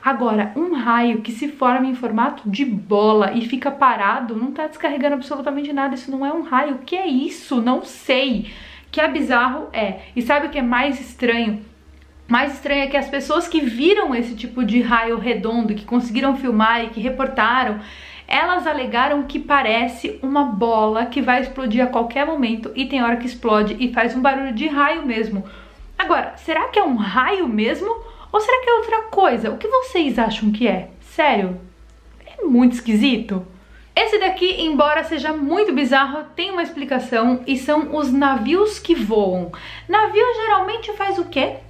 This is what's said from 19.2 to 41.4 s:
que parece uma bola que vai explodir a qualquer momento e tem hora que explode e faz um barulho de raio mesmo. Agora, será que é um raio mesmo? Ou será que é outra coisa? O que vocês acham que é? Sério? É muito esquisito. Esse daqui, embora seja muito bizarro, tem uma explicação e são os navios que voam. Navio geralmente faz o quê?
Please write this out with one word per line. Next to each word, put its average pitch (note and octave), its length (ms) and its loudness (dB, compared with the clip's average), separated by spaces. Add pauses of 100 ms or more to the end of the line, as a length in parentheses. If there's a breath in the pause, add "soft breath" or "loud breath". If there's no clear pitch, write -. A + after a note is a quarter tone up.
que C4+ 140 -6
parece B3 840 0
uma C#4 220 2
bola A3 640 2
que C#4 140 -2
vai B3 200 2
explodir B3+ 420 0
a B3+ 40 2
qualquer B3 380 0
momento A#3+ 480 -2
e C4 120 -4
tem C4 180 0
hora A#3 140 0
que A#3+ 80 -8
explode G#3+ 520 0
e B3 140 -2
faz A#3+ 240 0
um B3+ 60 0
barulho C4+ 320 2
de A#3 120 -2
raio D4+ 400 0
mesmo. A3 380 -2 (540 loud breath)
Agora, - 400 0
será D#4+ 320 -2
que - 100 2
é G4+ 40 6
um D4 120 2
raio B3+ 540 2
mesmo? E4 580 -2 (240 loud breath)
Ou G#4 80 4
será B4+ 220 2
que B4 80 -2
é A#4+ 40 6
outra A4 300 2
coisa? E4 460 2
O - 80 -6
que - 100 -6
vocês F#4+ 520 0
acham G#3+ 320 0
que A3+ 160 0
é? F#3 220 0 (120)
Sério? G3+ 580 0 (680)
É A#4+ 200 -8
muito B3 280 6
esquisito. G#3+ 720 0 (500 soft breath)
Esse G#4+ 240 2
daqui, F#4 420 0
embora D4+ 420 0
seja D#4 300 -4
muito D#4+ 400 0
bizarro, C#4 500 0 (120)
tem F#4 160 -4
uma F4 120 -2
explicação B3 840 -2
e C4+ 120 0
são D4 380 0
os D4 160 0
navios C#4 680 2
que E4+ 160 2
voam. G3 560 0 (360 loud breath)
Navio G#4+ 380 4 (100)
geralmente G#4 580 0
faz G4 240 -2
o F4 80 -2
quê? - 300 -2 (140)